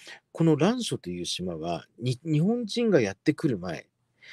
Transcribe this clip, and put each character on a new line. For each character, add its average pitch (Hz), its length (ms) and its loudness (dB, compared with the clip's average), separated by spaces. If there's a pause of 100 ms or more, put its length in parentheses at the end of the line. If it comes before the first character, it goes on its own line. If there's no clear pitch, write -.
(320)
こ - 120 0
の 160 120 6
蘭 190 220 2
嶼 208 220 -4
と - 100 -12
い 87 100 -6
う 87 60 -6
島 87 300 -6
は、 80 300 -6 (140)
に-、 123 240 -4
日 156 160 0
本 226 280 0
人 233 240 0
が 156 100 8
や 95 120 0
っ - 20 -14
て - 180 0
く - 140 -2
る 120 100 0
前、 87 300 -8 (460)